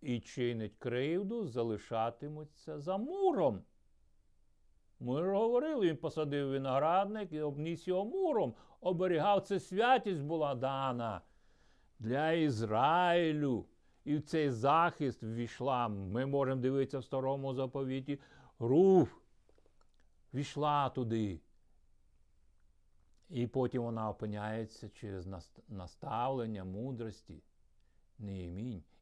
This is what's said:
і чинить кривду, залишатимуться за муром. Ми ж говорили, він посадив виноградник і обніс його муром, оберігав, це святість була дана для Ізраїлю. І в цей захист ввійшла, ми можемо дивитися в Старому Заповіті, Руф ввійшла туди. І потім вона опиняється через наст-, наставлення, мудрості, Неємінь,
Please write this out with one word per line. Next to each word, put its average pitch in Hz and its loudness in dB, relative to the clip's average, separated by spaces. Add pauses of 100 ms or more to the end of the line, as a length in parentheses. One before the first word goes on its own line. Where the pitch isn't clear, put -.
і 123 -2
чинить 117 -4
кривду, 175 -2
залишатимуться 120 -4
за 170 -4
муром. 240 2 (1400)
Ми 131 -2
ж 190 0
говорили, 240 2
він 160 2
посадив 143 -2
виноградник 160 0
і 151 -6
обніс 151 -4
його 180 0
муром, 254 0 (260)
оберігав, 185 2
це 196 -2
святість 208 2
була 147 0
дана 123 -2 (800)
для 135 0
Ізраїлю. 151 2 (380)
І 147 0
в 147 -2
цей 151 2
захист 139 2
ввійшла, 120 -2
ми 104 -4
можемо 135 0
дивитися 135 0
в 123 -8
Старому 135 -4
Заповіті, 135 -4 (380)
Руф 165 8 (1200)
ввійшла 143 0
туди. 113 -2 (1900)
І 120 -2
потім 127 -2
вона 113 -4
опиняється 107 -6
через 98 -10
наст-, 92 -12
наставлення, 113 -4
мудрості, 107 -8 (760)
Неємінь, 95 -6 (200)